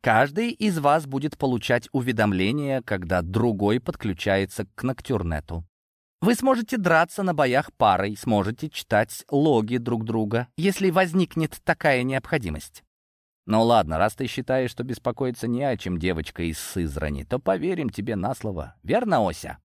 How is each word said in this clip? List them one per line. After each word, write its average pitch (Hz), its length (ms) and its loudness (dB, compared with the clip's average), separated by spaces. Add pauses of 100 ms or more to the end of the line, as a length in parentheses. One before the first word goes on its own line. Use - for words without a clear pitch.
Каждый 143 480 2
из 208 300 0
вас 147 260 4
будет 135 320 -4
получать 123 540 0
уведомления, 120 880 0
когда 90 400 -2
другой 104 580 0
подключается 98 920 -2
к - 80 -12
Ноктюрнету. 85 800 -4 (560)
Вы 220 140 4
сможете 247 440 0
драться 175 440 2
на 185 100 0
боях 143 400 2
парой, 101 440 2
сможете 110 520 0
читать - 600 0
логи 127 460 2
друг 117 280 -2
друга, 113 520 -2
если 190 340 2
возникнет 165 760 0
такая 143 380 2
необходимость». 127 800 -4 (640)
«Ну 110 160 4
ладно, 101 360 4
раз 104 160 2
ты 131 120 -4
считаешь, 131 440 -2
что - 120 -8
беспокоиться 123 680 -4
не 120 140 -2
о 131 140 0
чем, 90 220 -4
девочка 82 440 -2
из 82 160 -4
Сызрани, 73 680 -4
то 127 140 -4
поверим 151 500 -2
тебе 104 260 -6
на 101 200 -2
слово. 90 480 -8
Верно, 165 420 2
Ося?» - 340 -6 (100)